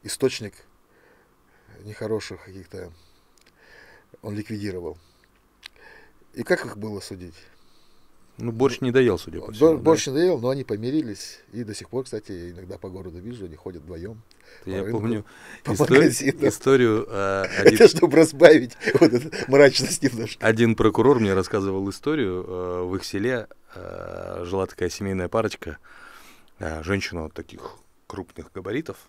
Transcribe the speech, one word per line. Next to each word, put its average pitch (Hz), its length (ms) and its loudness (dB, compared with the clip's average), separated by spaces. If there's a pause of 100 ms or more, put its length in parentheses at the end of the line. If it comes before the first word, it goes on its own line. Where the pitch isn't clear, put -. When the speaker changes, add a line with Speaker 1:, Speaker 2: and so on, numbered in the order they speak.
Speaker 1:
источник 113 500 -4 (1300)
нехороших 107 600 -8
каких-то 92 460 -16 (1300)
он 104 140 -10
ликвидировал. 101 640 -8 (1400)
И 120 100 -10
как 175 220 0
их 104 120 -12
было 104 240 -8
судить? 90 340 -14 (1000)
Speaker 2:
Ну, 117 140 -6
борщ 135 300 0
не 127 100 0
доел, 120 280 4
судя 82 220 -12
по - 60 -14
Speaker 1:
Бор-, 110 60 -14
Speaker 2:
всему, 151 240 4
да? 117 60 -8
Speaker 1:
борщ 156 240 4
не 131 60 -6
доел, 165 260 2
но 120 100 -2
они 135 140 -4
помирились. 117 800 -6 (100)
И 117 140 -10
до 104 100 -12
сих - 140 -16
пор, 131 160 -6
кстати, 107 260 -10
я 87 200 -12
иногда 90 260 -16
по 98 120 -14
городу 90 300 -14
вижу, 107 260 -14
они 80 100 -16
ходят 85 280 -14
вдвоем 90 380 -14 (440)
Speaker 2:
Я 95 140 -6
Speaker 1:
по 98 60 -6
рынку, 113 160 -4
Speaker 2:
помню 110 240 -4 (400)
Speaker 1:
по - 80 -2
Speaker 2:
историю, 143 300 6
Speaker 1:
магазинам. - 440 0
Speaker 2:
историю, 120 600 2
э, 98 340 -2
Speaker 1:
<laughs> - 140 -6
Это 101 100 4
Speaker 2:
один 151 220 10
Speaker 1:
чтобы 156 280 4
разбавить 156 600 8 (220)
вот 156 140 6
эту 127 160 0 (220)
мрачность 135 500 6
немножко. 117 420 -4
Speaker 2:
один 113 320 4
прокурор 117 440 4
мне 101 140 2
рассказывал 98 560 -2
историю. 98 580 -4
Э, 90 360 -6
в 90 120 -6
их 92 80 -6
селе, 110 440 -6 (280)
э, 90 720 -12
жила 95 200 -2
такая 90 240 -6
семейная 95 380 -6
парочка. 104 500 -4 (840)
Э, 78 240 -8
женщина 87 400 -6
вот 78 100 -12
таких - 420 -16 (320)
крупных - 460 -16
габаритов 101 440 -8 (120)